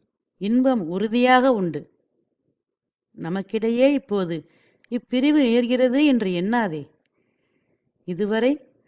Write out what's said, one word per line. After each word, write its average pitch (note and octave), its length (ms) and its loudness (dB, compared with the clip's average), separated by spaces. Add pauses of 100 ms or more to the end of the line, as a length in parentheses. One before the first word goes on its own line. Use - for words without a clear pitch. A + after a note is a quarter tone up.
(380)
இன்பம் A#3 500 0
உறுதியாக A#3+ 640 2
உண்டு. E3+ 400 -4 (1200)
நமக்கிடையே A3 760 -2
இப்போது F#3 580 -4 (380)
இப்பிரிவு C4 540 0
நேர்கிறது B3 640 2
என்று A3+ 220 2
எண்ணாதே. F3+ 600 -4 (1120)
இதுவரை A3 680 -4 (140)